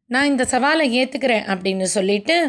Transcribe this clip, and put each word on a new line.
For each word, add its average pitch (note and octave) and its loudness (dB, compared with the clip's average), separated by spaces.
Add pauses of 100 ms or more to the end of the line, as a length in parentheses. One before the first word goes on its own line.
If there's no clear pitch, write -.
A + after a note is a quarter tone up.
"நான் B3+ 0
இந்த C4 0
சவாலை C#4+ 2
ஏத்துக்கிறேன்" B3 0
அப்படின்னு F#3+ -2
சொல்லிட்டு G3+ 0 (120)